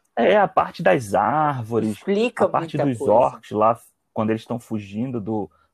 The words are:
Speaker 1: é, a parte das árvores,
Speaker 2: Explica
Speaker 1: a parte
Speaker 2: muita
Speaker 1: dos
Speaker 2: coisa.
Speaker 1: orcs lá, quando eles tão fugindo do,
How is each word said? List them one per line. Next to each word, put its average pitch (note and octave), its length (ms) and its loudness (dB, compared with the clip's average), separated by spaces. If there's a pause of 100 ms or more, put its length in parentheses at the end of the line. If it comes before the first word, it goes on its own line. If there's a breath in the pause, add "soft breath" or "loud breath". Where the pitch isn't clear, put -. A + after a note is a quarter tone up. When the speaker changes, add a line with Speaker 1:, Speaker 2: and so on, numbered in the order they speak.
(160)
Speaker 1:
é, G3+ 220 4
a G3 100 4
parte F3 340 -2
das C#3+ 320 0
árvores, A2+ 760 0
Speaker 2:
Explica G3+ 560 -2
Speaker 1:
a F3+ 40 -2
parte D#3+ 280 -4
Speaker 2:
muita C#3+ 120 0
Speaker 1:
dos A#2+ 100 -2
Speaker 2:
coisa. G#2 140 2
Speaker 1:
orcs B2+ 380 2
lá, G#2+ 280 2 (340)
quando A2 160 -2
eles A2 160 -4
tão A#2 140 -8
fugindo A2 600 -8
do, G#2+ 300 -6 (240)